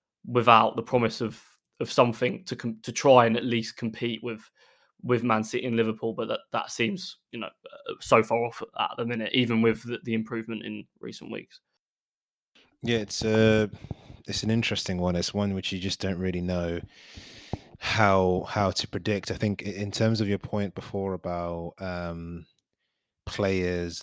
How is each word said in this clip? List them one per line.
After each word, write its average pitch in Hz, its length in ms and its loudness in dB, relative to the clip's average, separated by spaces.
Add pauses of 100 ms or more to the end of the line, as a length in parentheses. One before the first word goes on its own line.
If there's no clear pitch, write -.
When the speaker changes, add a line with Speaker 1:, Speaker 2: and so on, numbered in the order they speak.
(260)
Speaker 1:
without 117 500 6
the 120 60 -2
promise 117 380 0
of, 110 180 -4 (400)
of - 140 -6
something 120 540 2
to 123 100 -6
com-, 113 280 -6
to 120 60 -2
try 123 360 8
and 113 100 4
at - 80 -2
least 117 320 -2
compete 117 480 -6
with, 113 160 -8 (640)
with 117 200 2
Man 110 220 2
City 123 220 -4
and 117 100 -2
Liverpool. 110 380 0
But 110 140 -4
that, 107 120 -4 (120)
that - 180 -4
seems, 107 480 -4 (140)
you 120 60 -10
know, 101 100 -8
uh, - 520 -16
so 117 220 4
far 117 240 -2
off - 160 -10 (180)
at - 160 -2
the 120 80 -4
minute, 113 300 -6
even 117 260 2
with 113 240 2
the, 120 200 -8
the 113 100 -4
improvement 113 500 -6
in 107 220 -12 (140)
recent - 300 -12
weeks. - 300 -14 (1200)
Speaker 2:
Yeah, 117 160 0
it's, - 240 -6
uh, 110 440 6 (600)
it's - 160 -4
an 110 80 0
interesting 110 480 0
one. 90 180 2
It's 87 180 -2
one 101 180 0
which 95 180 -4
you 95 80 -4
just 92 220 -4
don't 95 180 -2
really 90 220 -2
know 87 400 -2 (960)
how, 95 720 4
how 101 220 0
to - 180 -4
predict. 101 420 -4
I 92 40 -4
think 104 320 -2
i-, 101 40 -8
in 98 200 -6
terms 110 300 2
of 101 80 0
your 101 100 2
point 101 360 -4
before 98 400 -6
about, 87 640 -6
um, 85 680 -8 (800)
players 90 760 -2